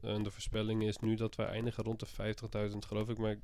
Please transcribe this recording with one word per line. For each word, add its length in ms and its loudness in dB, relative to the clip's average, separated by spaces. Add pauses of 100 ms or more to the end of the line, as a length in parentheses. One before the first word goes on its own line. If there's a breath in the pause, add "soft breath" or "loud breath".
En 220 0
de 80 0
voorspelling 520 0
is 160 2
nu 160 2
dat 200 0
wij 120 0
eindigen 380 -2
rond 160 0
de 60 -4
vijftigduizend, 800 0
geloof 240 0
ik. 100 0
Maar 260 2